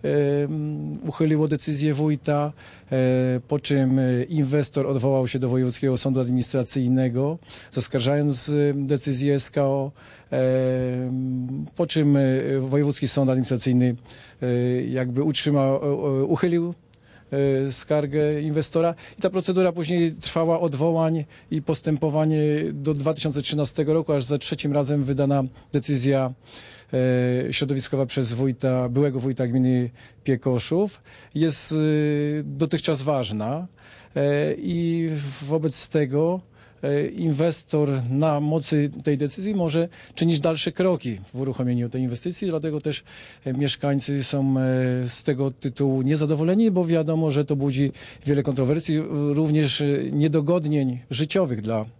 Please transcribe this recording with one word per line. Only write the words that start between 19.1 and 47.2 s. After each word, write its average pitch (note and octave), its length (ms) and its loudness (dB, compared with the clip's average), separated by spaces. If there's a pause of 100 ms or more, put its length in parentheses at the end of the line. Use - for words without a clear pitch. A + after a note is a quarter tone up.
i - 20 -6
ta F#3+ 80 2
procedura F#3 420 2
później E3 420 0
trwała E3 460 0
odwołań D#3+ 680 0 (260)
i D3+ 100 -2
postępowanie D#3 800 0 (320)
do D3 200 -2
dwa D3 200 0
tysiące D3 280 -4
trzynastego D3+ 520 -2
roku, D#3+ 200 0
aż C#3 100 0
za C#3 140 -2
trzecim D3 360 -4
razem C#3+ 300 2
wydana C#3 400 2 (280)
decyzja, C3+ 640 0 (1160)
e, - 40 -4
środowiskowa C3+ 520 -2
przez B2 280 -2
wójta, B2+ 560 0
byłego C3 300 2
wójta B2+ 280 -2
gminy B2+ 420 2 (340)
Piekoszów C#3 800 0 (340)
jest, D#3 360 0
e, D#3 40 -2 (680)
dotychczas C#3+ 580 -2
ważna, C3 640 -2 (480)
e, C#3+ 420 0
i E3+ 520 -2 (320)
wobec D3+ 480 -4
tego, D#3 520 0 (420)
e, C#3+ 240 0
inwestor D#3 840 0 (200)
na D3 300 2
mocy D3+ 500 0 (140)
tej D3 140 2
decyzji F#3 380 -4
może E3 340 0 (260)
czynić E3 240 2
dalsze D#3+ 320 0
kroki D#3 480 0 (140)
w B2 60 -8
uruchomieniu B2 500 -2
tej C3 120 -4
inwestycji, D3+ 480 -4
dlatego D3+ 320 -4
też, D3 220 -4 (420)
e, C3 80 -2
mieszkańcy C#3 720 0
są, C3+ 360 0
e, C3 40 2 (440)
z - 160 -10
tego C3+ 280 0
tytułu C3+ 500 -2
niezadowoleni, D#3 720 2
bo F3+ 140 2
wiadomo, D#3+ 460 2